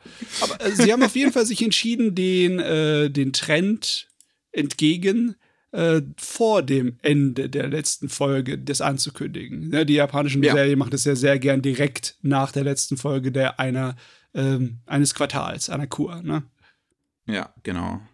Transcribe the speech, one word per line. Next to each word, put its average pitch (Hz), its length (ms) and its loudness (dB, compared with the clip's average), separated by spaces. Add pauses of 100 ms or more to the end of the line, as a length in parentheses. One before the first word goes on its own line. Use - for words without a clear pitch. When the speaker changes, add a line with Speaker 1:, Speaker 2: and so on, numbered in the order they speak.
(420)
Speaker 1:
Aber, - 180 -4
äh, 208 160 0
sie 226 160 4
haben 247 100 2
auf 226 140 2
jeden 277 160 2
Fall 233 140 2
sich 233 160 -4
entschieden, 226 520 0
den, 180 460 2
äh, 151 500 2
den 139 220 0
Trend - 760 -2 (440)
entgegen, 175 840 0 (340)
äh, 165 300 2 (160)
vor 214 460 2
dem 127 400 0
Ende 139 480 2
der 143 180 -2
letzten 143 400 -4
Folge 139 480 -2
das 135 240 -6
anzukündigen. 143 880 -4
Ne, 156 160 2
die 147 100 4
japanischen 143 480 2
Speaker 2:
Ja. 135 120 6
Speaker 1:
Serien 139 240 4
machen 135 140 0
das 139 120 -2
ja 143 100 2
sehr 139 240 4
gern 135 220 2
direkt 139 640 -2
nach 139 300 0
der 139 120 -2
letzten 139 320 -2
Folge 135 360 -2
der 131 280 0
einer, 131 340 -2 (380)
ähm, 127 540 0
eines 139 280 2
Quartals, 143 540 -4
einer 143 180 -4
Kur, 170 360 -6
ne? 151 220 -4 (840)
Speaker 2:
Ja, 101 260 -6 (120)
genau. 90 360 -4 (140)